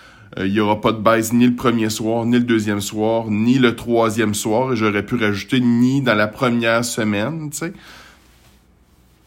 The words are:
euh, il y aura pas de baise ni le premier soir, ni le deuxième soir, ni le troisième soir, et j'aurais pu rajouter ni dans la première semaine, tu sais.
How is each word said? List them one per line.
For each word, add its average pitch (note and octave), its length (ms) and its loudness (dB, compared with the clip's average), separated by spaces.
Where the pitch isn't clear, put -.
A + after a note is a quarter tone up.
euh, F#2+ 100 -2
il G2 60 -2
y G#2+ 80 2
aura G#2+ 180 0
pas A2+ 140 0
de A2 80 -8
baise A2+ 320 2
ni A#2+ 140 4
le B2 80 2
premier A#2 340 0
soir, A2+ 360 -2
ni A#2+ 120 2
le A#2+ 80 2
deuxième G#2+ 360 0
soir, A2 480 -2
ni A2+ 300 2
le A#2+ 160 4
troisième A2+ 600 0
soir, A#2 360 -2
et A#2+ 60 0
j'aurais G#2 280 0
pu B2 100 -4
rajouter G#2 440 -2
ni B2 420 2
dans A#2 140 2
la G#2 120 2
première A#2 580 0
semaine, A#2+ 640 -4
tu C#3+ 80 -12
sais. E3+ 160 -8